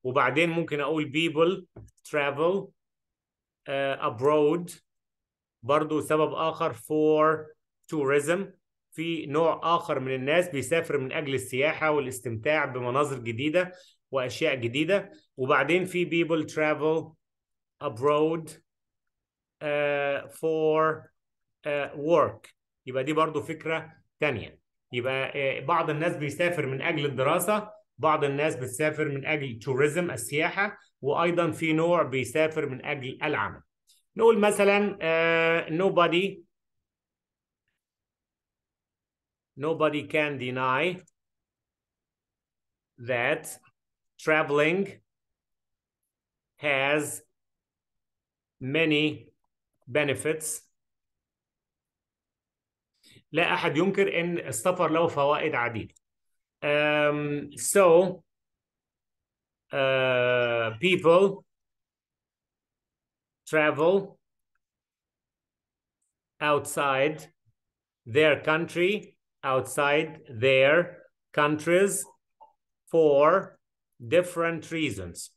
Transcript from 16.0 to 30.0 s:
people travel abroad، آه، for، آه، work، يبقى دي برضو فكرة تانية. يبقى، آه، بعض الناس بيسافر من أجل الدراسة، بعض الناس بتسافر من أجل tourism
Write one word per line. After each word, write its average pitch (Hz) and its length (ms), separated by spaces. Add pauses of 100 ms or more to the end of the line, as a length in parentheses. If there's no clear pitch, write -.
people 160 360
travel 156 680 (720)
abroad، 147 680 (1120)
آه، 143 640
for، 156 800 (580)
آه، 147 280
work، 143 560 (360)
يبقى 131 180
دي 151 80
برضو 156 300
فكرة 160 500 (280)
تانية. 127 400 (320)
يبقى، 131 420
آه، 135 260
بعض 160 300
الناس 156 260
بيسافر 147 500
من 131 160
أجل 156 240
الدراسة، 170 640 (280)
بعض 151 260
الناس 143 320
بتسافر 151 520
من 139 180
أجل 139 380
tourism 147 480